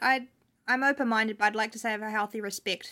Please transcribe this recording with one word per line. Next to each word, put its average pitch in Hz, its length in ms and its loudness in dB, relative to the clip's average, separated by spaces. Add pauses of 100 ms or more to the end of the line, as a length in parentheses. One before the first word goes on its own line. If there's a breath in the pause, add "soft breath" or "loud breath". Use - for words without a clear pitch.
I, 254 260 2 (400)
I'm 254 140 2
open-minded, 226 560 2
but 208 80 4
I'd 208 100 0
like 220 160 0
to 220 60 -14
say 233 100 -6
I 220 40 0
have 208 100 -6
a 214 80 -6
healthy 214 320 -2
respect 202 500 -4